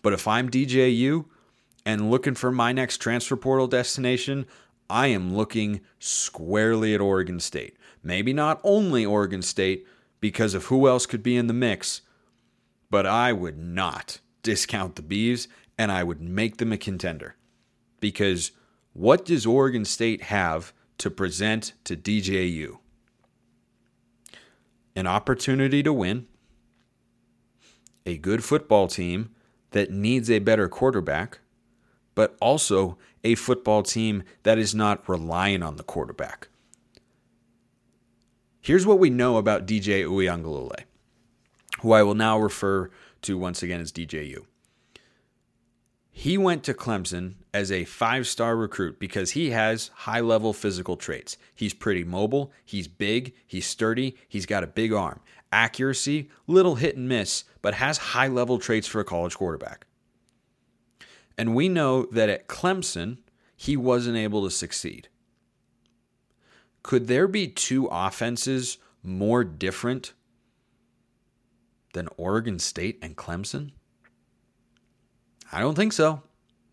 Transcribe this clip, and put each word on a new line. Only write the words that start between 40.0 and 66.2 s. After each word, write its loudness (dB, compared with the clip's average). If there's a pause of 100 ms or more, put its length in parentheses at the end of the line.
Uiagalelei, -2 (960)
who 4
I 10
will 4
now 4
refer 0 (340)
to -4
once -6
again -6
as -10
D -10
J -8
U. -14 (1700)
He 0
went 2
to -4
Clemson -6 (200)
as -2
a -2
five-star -2
recruit -4
because -4
he -2
has 0
high-level 0
physical -4
traits. -10 (160)
He's -4
pretty -2
mobile, -2 (100)
he's -8
big, -2 (120)
he's -8
sturdy, -2 (140)
he's -6
got -2
a -8
big -2
arm. -2 (320)
Accuracy, 0 (180)
little 6
hit -2
and -6
miss, -2 (180)
but 0
has -2
high-level 0
traits 0
for -2
a -2
college -4
quarterback. -8 (1500)
And 0
we 4
know 2
that 2
at -4
Clemson, -4 (400)
he -2
wasn't 2
able 0
to -4
succeed. -8 (1700)